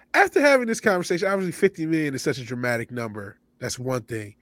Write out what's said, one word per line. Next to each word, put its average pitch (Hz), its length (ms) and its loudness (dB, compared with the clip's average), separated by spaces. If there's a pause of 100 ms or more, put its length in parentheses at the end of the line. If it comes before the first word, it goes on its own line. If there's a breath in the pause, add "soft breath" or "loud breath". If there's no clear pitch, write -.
(120 loud breath)
after 381 280 4
having 277 260 6
this 226 140 -2
conversation, 185 480 0
obviously 190 240 -2
fifty - 340 0
million 156 280 0
is 127 80 -6
such 135 160 -2
a 127 60 -10
dramatic 120 460 -2
number. 107 480 -10 (220)
That's 123 180 -6
one 127 240 -4
thing. 107 400 -10